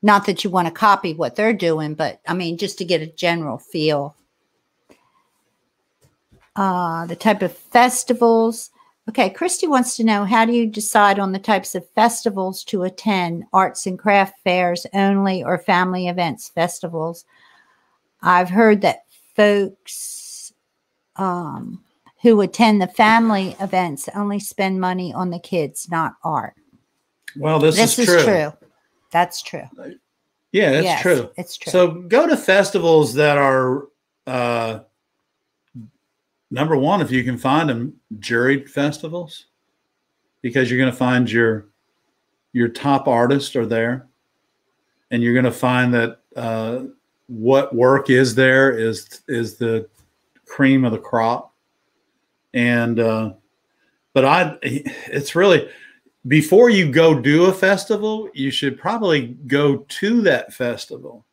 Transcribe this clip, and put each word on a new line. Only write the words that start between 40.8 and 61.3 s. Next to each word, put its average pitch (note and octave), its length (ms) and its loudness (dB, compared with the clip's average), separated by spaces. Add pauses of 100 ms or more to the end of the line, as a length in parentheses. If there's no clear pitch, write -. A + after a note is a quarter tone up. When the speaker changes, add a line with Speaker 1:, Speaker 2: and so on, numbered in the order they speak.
Speaker 2:
find B2 380 0
your, A2 360 0 (840)
your A#2+ 160 0
top C#3 400 -2
artists B2+ 480 0
are A#2 100 -2
there, A#2 400 -4 (1040)
and A#2+ 120 -2
you're A#2+ 120 0
gonna B2+ 180 2
find B2 400 0
that, A#2 280 0 (160)
uh, A#2 480 -6 (420)
what B2 480 0
work B2+ 360 2
is B2+ 240 4
there C3 360 4
is, A2+ 580 -6
is A#2 280 -6
the A2+ 320 -4 (580)
cream C3+ 380 2
of A#2 80 0
the A2+ 60 -6
crop. A#2 540 -4 (1000)
And, A#2 480 0
uh, A2 320 -2 (800)
but C3+ 120 4
I, D#3 380 2
it's C#3 720 -8
really, F3 340 4 (600)
before F3+ 420 6
you F3+ 220 2
go D#3+ 260 6
do D3 280 4
a F#3 60 4
festival, G3+ 840 -2
you C3+ 180 -4
should C3+ 260 -4
probably F3+ 500 -2 (200)
go C#3+ 300 2
to A3+ 440 -2
that C#3 320 0
festival. A#2 800 -10